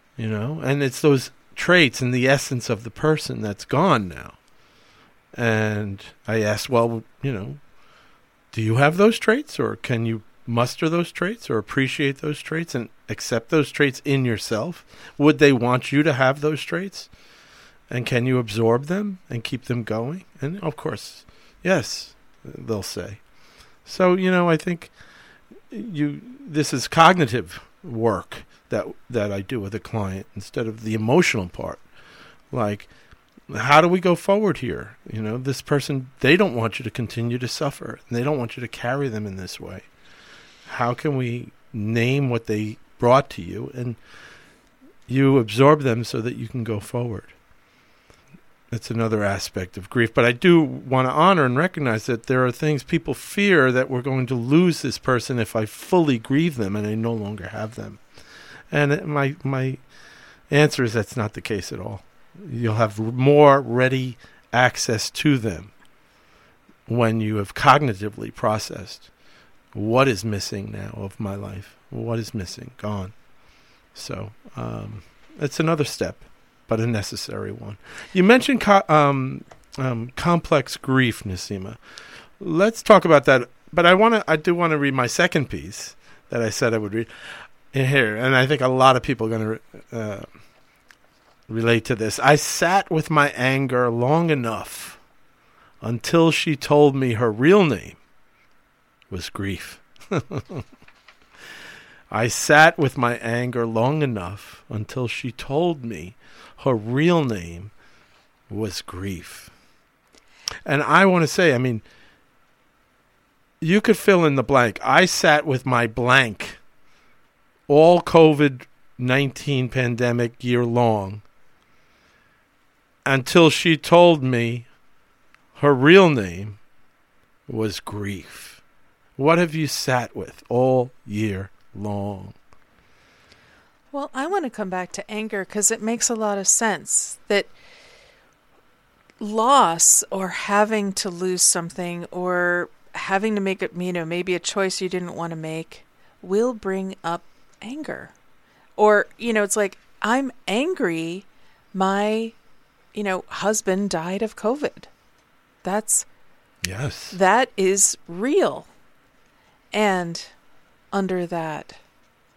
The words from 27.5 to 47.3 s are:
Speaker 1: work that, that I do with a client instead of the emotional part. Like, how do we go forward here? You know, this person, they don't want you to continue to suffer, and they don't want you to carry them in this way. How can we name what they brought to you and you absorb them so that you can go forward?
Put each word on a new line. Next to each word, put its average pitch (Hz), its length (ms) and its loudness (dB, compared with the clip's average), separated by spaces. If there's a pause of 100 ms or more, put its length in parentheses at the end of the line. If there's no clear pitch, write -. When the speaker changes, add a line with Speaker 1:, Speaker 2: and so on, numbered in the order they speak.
Speaker 1:
work 113 640 -4 (240)
that, 107 180 -4 (220)
that 104 240 -2
I 98 80 -4
do 107 180 -6
with 98 160 -8
a 107 60 -8
client 98 460 -8 (100)
instead 113 320 -8
of 110 160 -12
the 110 100 -4
emotional 110 540 2
part. - 320 -12 (720)
Like, 104 340 -4 (640)
how 147 280 4
do 175 80 6
we 180 100 2
go 180 160 2
forward 196 440 0
here? - 380 -10 (160)
You 110 80 -8
know, 110 180 -6
this 131 220 -6
person, 135 500 -4 (100)
they 143 160 6
don't 185 180 2
want 113 240 -4
you 127 60 -10
to 110 60 -8
continue 120 480 -6
to 123 100 -8
suffer, - 500 -8 (100)
and 120 80 -6
they 120 60 -2
don't 147 160 -2
want 117 180 -8
you 127 40 -14
to 120 80 -10
carry 135 400 -4
them 107 180 -6
in 98 80 -8
this 95 240 -12
way. 92 240 -16 (840)
How 123 260 -4
can 143 220 -4
we 120 320 -6 (240)
name 117 580 0
what 117 160 -4
they 107 320 -4 (220)
brought 127 300 4
to - 120 -12
you 104 320 -12
and 123 220 -8 (1120)
you 135 300 4
absorb 131 420 4
them 120 240 0
so 123 160 -6
that 113 160 -6
you 117 100 -10
can 123 160 -8
go 110 160 -4
forward? 120 460 -8 (1500)